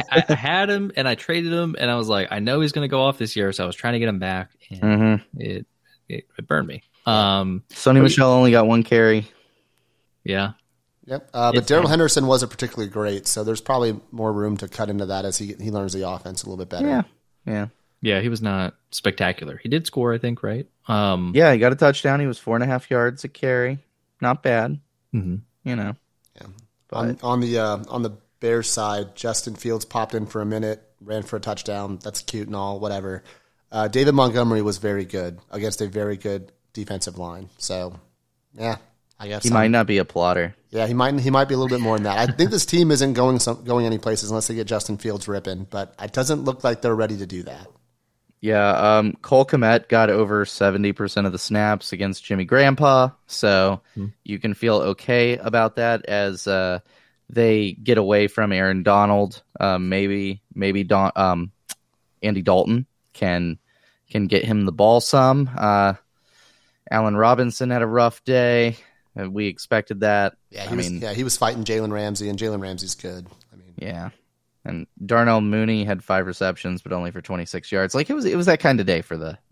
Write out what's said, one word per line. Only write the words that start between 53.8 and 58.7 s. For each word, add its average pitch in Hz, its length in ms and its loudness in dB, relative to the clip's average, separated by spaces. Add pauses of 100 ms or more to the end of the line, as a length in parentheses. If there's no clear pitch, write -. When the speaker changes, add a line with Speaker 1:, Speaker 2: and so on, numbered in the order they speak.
Speaker 1:
Hmm. 101 120 -6 (160)
Speaker 2:
you 101 140 -8
can 104 160 -4
feel 113 220 0
okay 120 640 0
about 113 400 0
that 117 280 0
as, 101 400 -4
uh, 92 340 0 (520)
they 110 400 2
get 110 260 0
away 104 300 4
from 104 260 -2
Aaron 95 300 0